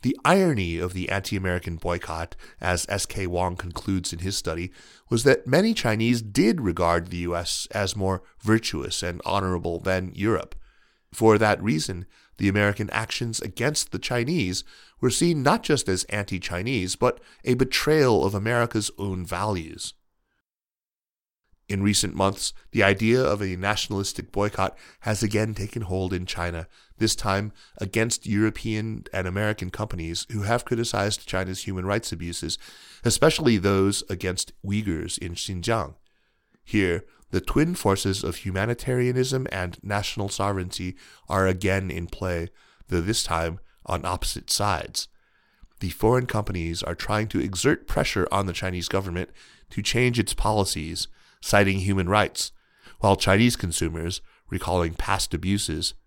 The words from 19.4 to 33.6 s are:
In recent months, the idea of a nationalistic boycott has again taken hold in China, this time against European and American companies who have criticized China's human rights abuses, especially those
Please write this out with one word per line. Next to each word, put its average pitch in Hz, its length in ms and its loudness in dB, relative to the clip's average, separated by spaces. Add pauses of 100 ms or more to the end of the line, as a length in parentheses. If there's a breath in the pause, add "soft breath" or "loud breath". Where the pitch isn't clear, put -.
In 98 160 0
recent 101 320 2
months, 95 360 0 (200 soft breath)
the 117 100 4
idea 110 400 4
of 101 180 0
a 95 140 -2
nationalistic 98 800 -4
boycott 101 440 -2 (240 loud breath)
has 107 220 -2
again 110 320 0
taken 104 280 -8
hold 92 300 -2
in 90 140 -4
China, 87 400 -6 (320 soft breath)
this 110 160 2
time 104 380 0 (260 soft breath)
against 110 480 0
European 107 880 0
and 92 160 -2
American 98 420 -2
companies 85 640 -6
who 107 100 -4
have 117 220 0
criticized 107 640 -2
China's 95 340 -4
human 92 240 -4
rights 101 240 -2
abuses, 85 480 -6 (460 loud breath)
especially 147 520 4
those 98 540 4